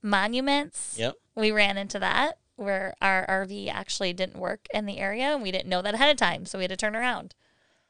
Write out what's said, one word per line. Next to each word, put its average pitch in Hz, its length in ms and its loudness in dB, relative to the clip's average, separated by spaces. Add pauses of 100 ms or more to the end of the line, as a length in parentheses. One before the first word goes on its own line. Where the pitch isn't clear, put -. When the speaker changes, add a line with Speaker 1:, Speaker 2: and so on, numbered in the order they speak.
Speaker 1:
monuments. 240 960 0
Speaker 2:
Yep. - 180 0 (180)
Speaker 1:
We 214 180 2
ran 202 260 4
into 202 220 -6
that 240 380 2 (180)
where 190 440 -2
our 190 280 4
R 190 160 2
V 196 240 -8
actually - 440 -2
didn't 185 260 -4
work - 360 -6
in 214 120 -2
the 202 120 -8
area, 254 340 0
and 277 100 -2
we 190 100 -2
didn't 185 160 -2
know 180 140 2
that 208 120 0
ahead 269 160 6
of 285 60 4
time, 180 280 0
so 190 140 -8
we 185 60 0
had 180 60 -2
to 185 60 -6
turn 214 200 -2
around. 233 380 -4 (560)